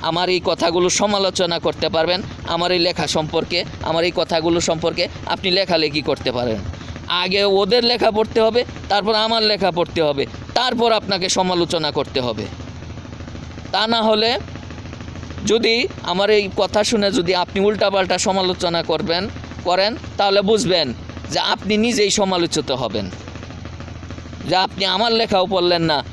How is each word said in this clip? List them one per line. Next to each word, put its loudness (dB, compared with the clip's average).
আমার 0
এই 2
কথাগুলো 2
সমালোচনা 0
করতে 0
পারবেন, 2
আমার 0
এই 2
লেখা -2
সম্পর্কে, -2
আমার 2
এই -2
কথাগুলো 2
সম্পর্কে 0
আপনি -4
লেখালেখি 2
করতে 0
পারেন। -2
আগে 0
ওদের 4
লেখা 2
পড়তে 2
হবে, 4
তারপর 2
আমার 2
লেখা 2
পড়তে 0
হবে, 2
তারপর 2
আপনাকে 0
সমালোচনা 0
করতে -2
হবে। -4
তা 2
না 2
হলে 4
যদি 4
আমার 2
এই 4
কথা 2
শুনে 2
যদি 0
আপনি -4
উল্টাপাল্টা 2
সমালোচনা 0
করবেন, 0
করেন, 2
তাহলে 4
বুঝবেন 4
যে 0
আপনি -2
নিজেই 2
সমালোচিত 0
হবেন, -4
যে 2
আপনি -4
আমার 2
লেখাও 2
পড়লেন 4
না 2